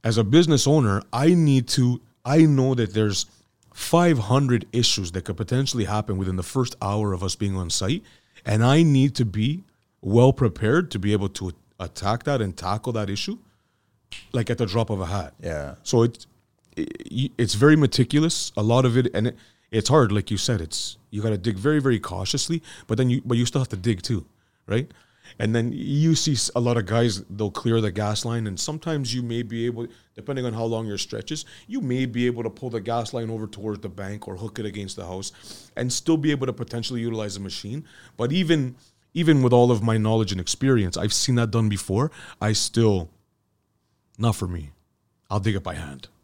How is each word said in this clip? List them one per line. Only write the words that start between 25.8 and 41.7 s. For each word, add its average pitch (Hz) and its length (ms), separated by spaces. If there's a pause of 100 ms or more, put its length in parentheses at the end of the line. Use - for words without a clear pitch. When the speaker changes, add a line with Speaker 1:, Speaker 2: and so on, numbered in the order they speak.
Speaker 1:
see 156 200
s-, - 200
a 120 60
lot 120 160
of 104 100
guys, 110 440
they'll 101 200
clear 113 300
the 107 100
gas 104 340
line, 117 220
and 92 120
sometimes 151 560
you 127 80
may 117 200
be 117 240
able, 120 200 (280)
depending 127 320
on 113 60
how 113 120
long 113 220
your 101 120
stretch - 340
is, 147 120 (220)
you 247 140
may 131 260
be 120 200
able 120 180
to 110 60
pull 127 200
the 110 100
gas 117 320
line 113 180
over 110 160
towards 104 340
the 104 80
bank 98 400
or 95 80
hook 104 220
it 107 80
against 101 300
the - 100
house 92 260 (440)
and 123 160
still 160 240
be 151 140
able 135 160
to 123 60
potentially 117 480
utilize 110 340
the 98 60
machine. 101 440 (320)
But 123 160
even, 156 440 (360)
even 156 300
with 123 100
all 123 180
of 110 120
my 113 140
knowledge 110 360
and 92 80
experience, 110 560
I've 107 180
seen 123 220
that 117 160
done 113 160
before. 104 420 (300)